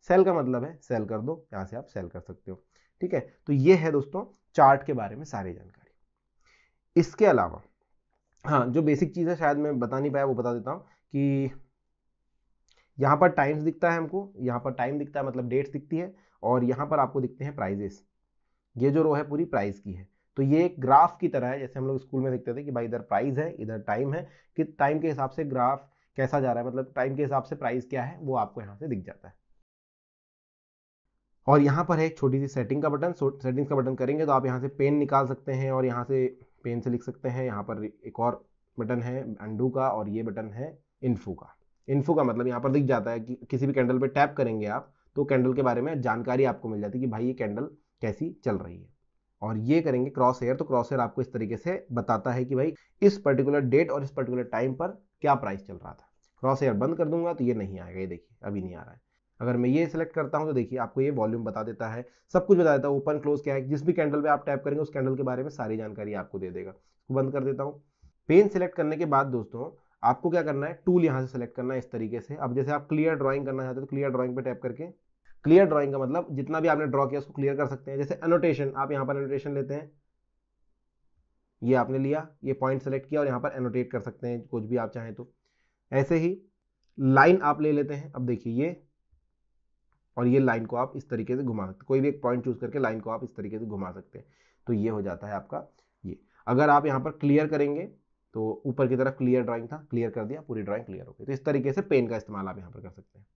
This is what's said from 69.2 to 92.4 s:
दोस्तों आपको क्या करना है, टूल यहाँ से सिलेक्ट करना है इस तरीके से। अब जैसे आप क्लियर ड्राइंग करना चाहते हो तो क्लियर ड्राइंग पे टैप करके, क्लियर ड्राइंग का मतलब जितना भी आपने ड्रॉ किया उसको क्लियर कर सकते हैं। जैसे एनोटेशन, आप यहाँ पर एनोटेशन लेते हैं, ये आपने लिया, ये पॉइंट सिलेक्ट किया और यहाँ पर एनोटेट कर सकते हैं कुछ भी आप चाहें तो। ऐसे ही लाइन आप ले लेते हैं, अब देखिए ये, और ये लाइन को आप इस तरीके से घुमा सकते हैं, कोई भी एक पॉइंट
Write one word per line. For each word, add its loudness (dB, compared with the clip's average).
दोस्तों -6
आपको 2
क्या 2
करना -2
है, -10
टूल 6
यहाँ 4
से -2
सिलेक्ट -6
करना -4
है -2
इस -10
तरीके -4
से। -12
अब -4
जैसे 0
आप -4
क्लियर 2
ड्राइंग 0
करना -4
चाहते -6
हो -6
तो -10
क्लियर -2
ड्राइंग -2
पे -4
टैप -4
करके, -8
क्लियर 10
ड्राइंग 2
का -2
मतलब -2
जितना -2
भी 2
आपने 2
ड्रॉ 2
किया -4
उसको -14
क्लियर 0
कर 0
सकते -8
हैं। -6
जैसे -2
एनोटेशन, 2
आप -2
यहाँ -2
पर -2
एनोटेशन -4
लेते -4
हैं, -10
ये 4
आपने 2
लिया, -2
ये -2
पॉइंट -2
सिलेक्ट -4
किया 0
और 2
यहाँ 0
पर -4
एनोटेट -4
कर -4
सकते -10
हैं -6
कुछ -6
भी -2
आप -4
चाहें -12
तो। -16
ऐसे 2
ही 2
लाइन 8
आप 2
ले 2
लेते 0
हैं, -10
अब -4
देखिए -4
ये, -2
और 2
ये 6
लाइन 2
को -6
आप -2
इस -12
तरीके -2
से -4
घुमा -4
सकते -12
हैं, -20
कोई 2
भी 2
एक -4
पॉइंट 0